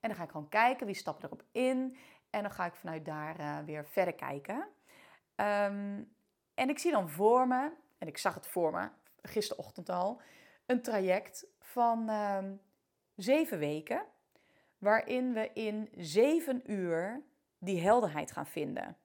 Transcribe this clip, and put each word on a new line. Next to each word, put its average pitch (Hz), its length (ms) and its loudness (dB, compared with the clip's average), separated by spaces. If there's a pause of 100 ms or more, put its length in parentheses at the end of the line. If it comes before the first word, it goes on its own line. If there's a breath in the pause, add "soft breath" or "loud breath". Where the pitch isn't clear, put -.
En 226 80 -4
dan 208 60 -4
ga 175 80 -10
ik 160 80 -10
gewoon 151 180 -10
kijken 233 380 2
wie 202 80 -4
stappen - 300 -8
erop - 260 -12
in. 254 460 0 (340 loud breath)
En 208 120 -2
dan 208 80 -4
ga 185 160 -4
ik 170 80 -6
vanuit 160 300 -10
daar, 156 340 -8
eh, 147 200 -4
weer 151 280 -8
verder 175 280 0
kijken. 165 540 -8 (680 loud breath)
Ehm, 202 680 -2 (520)
en 247 140 0
ik 294 100 0
zie 339 120 2
dan 202 180 2
voor 214 400 6
me, 254 220 0 (280)
en 180 80 -8
ik 156 120 -10
zag 180 160 0
het - 120 -14
voor 175 260 2
me, 92 160 -2 (340)
gisterochtend - 680 -6
al, 185 320 -2 (460 loud breath)
een 247 160 2
traject 190 640 0 (120)
van, 233 500 0
ehm, 202 460 -2 (600)
zeven 247 440 2
weken. 156 460 -2 (760 soft breath)
Waarin 247 540 2
we 220 200 -2
in 214 440 -4
zeven 254 760 4
uur 190 500 -2 (360)
die 180 220 0
helderheid 180 520 4
gaan - 140 -6
vinden. - 580 -6